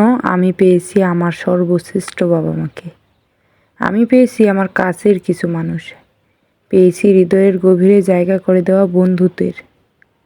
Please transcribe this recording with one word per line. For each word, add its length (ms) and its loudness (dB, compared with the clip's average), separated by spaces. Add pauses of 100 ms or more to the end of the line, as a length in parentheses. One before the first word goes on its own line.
(240)
আমি 300 0
পেয়েছি 500 0
আমার 360 -2
সর্বশ্রেষ্ঠ 840 -4
বাবা 300 -2
মাকে, 360 -10 (880)
আমি 260 -2
পেয়েছি 440 2
আমার 240 -2
কাছের 460 -2
কিছু 280 -6
মানুষ, 360 -6 (880)
পেয়েছি 360 2
হৃদয়ের 500 2
গভীরে 440 2
জায়গা 360 0
করে 240 0
দেওয়া 260 0
বন্ধুত্বের, 680 -2 (720)